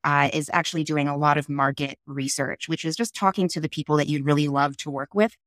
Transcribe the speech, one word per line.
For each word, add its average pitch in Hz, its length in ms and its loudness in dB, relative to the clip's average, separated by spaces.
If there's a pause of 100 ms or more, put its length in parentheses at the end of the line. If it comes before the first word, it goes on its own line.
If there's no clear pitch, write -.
uh, 143 260 4
is 151 220 -2
actually 160 320 0
doing 147 240 0
a 143 80 -4
lot 147 200 4
of 147 120 -4
market 139 560 -2
research, 139 640 -6
which 160 160 -2
is 160 100 -2
just - 200 -4
talking 190 340 2
to - 100 -6
the 156 80 -4
people 151 300 0
that 147 100 2
you'd 147 160 0
really 147 240 2
love 139 300 0
to 147 140 -10
work 139 220 -8
with 214 220 2 (120)